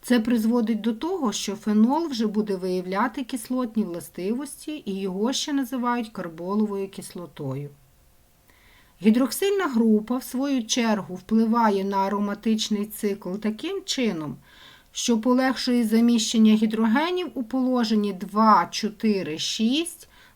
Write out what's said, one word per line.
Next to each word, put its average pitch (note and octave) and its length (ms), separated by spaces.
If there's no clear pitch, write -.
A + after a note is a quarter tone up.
Це B3 180
призводить A3+ 600
до A3 120
того, D#4 400
що G3+ 220
фенол A3+ 520
вже A#3+ 200
буде G#3 300
виявляти F#3 680
кислотні B3 600
властивості, A3+ 1000
і G3 160
його G3 320
ще D4 200
називають A#3+ 560
карболовою G3 800
кислотою. D3 840
Гідроксильна C#4+ 680
група, A3+ 480
в C4 60
свою C4 440
чергу, G#3+ 480
впливає A3 720
на G3 120
ароматичний G3+ 920
цикл G3+ 480
таким A3 500
чином, E3 520
що - 260
полегшує B3 680
заміщення A3 680
гідрогенів A#3 800
у C4+ 80
положенні A3+ 680
два, F#3+ 580
чотири, F#3+ 680
шість, C4 680